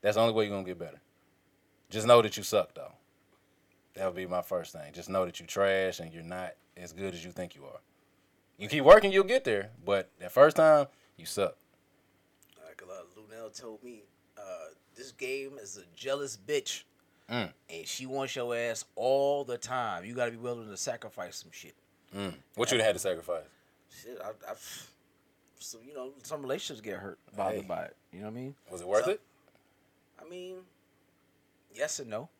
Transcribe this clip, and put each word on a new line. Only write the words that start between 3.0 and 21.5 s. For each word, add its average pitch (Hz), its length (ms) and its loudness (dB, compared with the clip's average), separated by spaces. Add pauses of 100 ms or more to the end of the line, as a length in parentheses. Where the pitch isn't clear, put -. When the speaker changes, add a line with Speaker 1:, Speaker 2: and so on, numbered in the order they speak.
Speaker 1:
That 98 120 -6
would 92 100 -2
be 92 120 -8
my 90 140 -2
first 87 320 -4
thing. 76 200 -14
Just 85 160 -14
know 95 160 2
that 87 140 -10
you 85 60 -18
trash 95 560 0
and 82 120 -12
you're 82 100 -14
not 90 320 -10 (200)
as 175 160 -16
good 160 220 -8
as 170 100 -12
you 90 80 -14
think 175 240 -10
you 139 80 -20
are. - 160 -16 (800)
You - 100 -12
keep 147 160 0
working, 196 300 12
you'll 190 100 6
get 233 220 2
there. 104 240 0 (160)
But 98 240 0 (100)
that 87 140 -12
first 147 240 10
time, 151 300 8 (280)
you 85 100 -18
suck. - 300 -2 (1120)
Speaker 2:
Like, - 180 -20
uh, 92 180 -16 (140)
Lunel 110 340 -18
told 110 340 -16
me, 117 200 -18 (340)
uh, 107 40 -18 (540)
"This 131 160 -18
game 135 500 -8
is 104 160 -16
a 92 60 -18 (120)
jealous 135 420 -6
bitch. 131 460 -4 (460)
Speaker 1:
Mm. 113 220 -4 (180)
Speaker 2:
And 82 180 -12
she - 180 -10
wants 135 300 -6
your 120 200 -4
ass 117 300 -4 (100)
all 139 480 2
the 123 140 -6
time. 113 480 -4
You 113 100 -12
gotta 120 160 0
be 117 60 -12
willing 117 320 -8
to 98 80 -14
sacrifice 104 600 -10
some - 140 -20